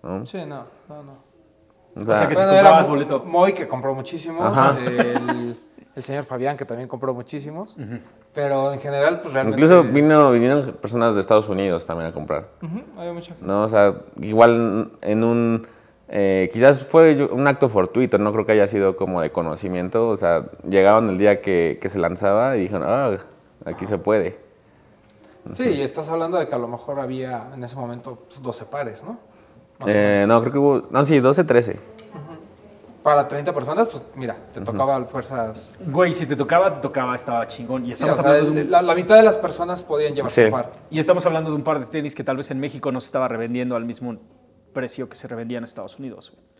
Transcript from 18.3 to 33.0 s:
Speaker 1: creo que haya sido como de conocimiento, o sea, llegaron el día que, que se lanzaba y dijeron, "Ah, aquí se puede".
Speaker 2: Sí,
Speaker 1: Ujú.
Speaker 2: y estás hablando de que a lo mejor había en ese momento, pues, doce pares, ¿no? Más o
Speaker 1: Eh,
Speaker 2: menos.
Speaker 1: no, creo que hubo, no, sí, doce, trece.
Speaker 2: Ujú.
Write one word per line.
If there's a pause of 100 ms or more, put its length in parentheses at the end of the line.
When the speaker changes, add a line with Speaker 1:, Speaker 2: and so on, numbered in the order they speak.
Speaker 1:
creo
que
haya
sido
como
de
conocimiento,
o
sea, (220)
llegaron
el
día
que,
que
se
lanzaba
y
dijeron,
"Ah, (480)
aquí
se
puede". (1120)
Speaker 2:
Sí,
Speaker 1:
Ujú.
Speaker 2:
y
estás
hablando
de
que
a
lo
mejor
había
en
ese
momento,
pues,
doce
pares,
¿no? (680)
Más
o
Speaker 1:
Eh,
Speaker 2:
menos.
Speaker 1:
no,
creo
que
hubo,
no,
sí,
doce,
trece.
Speaker 2:
Ujú. (640)